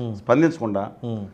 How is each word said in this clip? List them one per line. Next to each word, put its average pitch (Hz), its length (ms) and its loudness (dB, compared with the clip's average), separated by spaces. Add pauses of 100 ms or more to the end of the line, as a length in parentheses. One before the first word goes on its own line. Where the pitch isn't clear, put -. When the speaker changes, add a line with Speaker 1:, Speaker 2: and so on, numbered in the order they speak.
Speaker 1:
Hmm. 117 140 -6
Speaker 2:
స్పందించకుండా, 113 760 2 (140)
Speaker 1:
Hmm. 110 280 -6